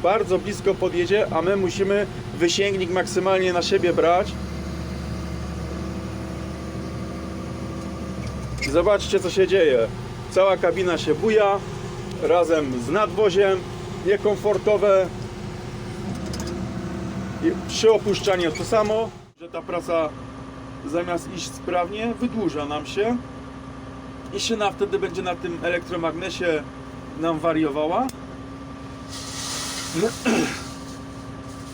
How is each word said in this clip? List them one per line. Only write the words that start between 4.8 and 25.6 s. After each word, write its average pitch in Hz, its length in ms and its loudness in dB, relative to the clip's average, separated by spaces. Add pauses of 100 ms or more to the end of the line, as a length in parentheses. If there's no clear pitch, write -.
Zobaczcie, 190 480 4
co 185 100 0
się 185 180 4
dzieje. 151 400 6 (440)
Cała 190 260 6
kabina 175 400 2
się 151 180 2
buja 202 420 4 (680)
razem 156 500 4 (140)
z - 20 -4
nadwoziem. 190 680 4 (460)
Niekomfortowe. 202 1000 4 (2250)
I 330 80 4 (160)
przy - 240 4
opuszczaniu 190 600 2
to 160 120 -4
samo, 214 460 2 (340)
że 170 60 -16
ta 170 120 -8
praca 165 480 0 (760)
zamiast 170 500 -2
iść - 160 -8
sprawnie, 196 680 -2
wydłuża 180 460 -2
nam 147 200 -4
się 233 320 0 (1160)
i 202 60 -4
szyna 208 320 0
wtedy 196 280 0
będzie 180 220 -2
na 180 140 -2
tym 170 280 -6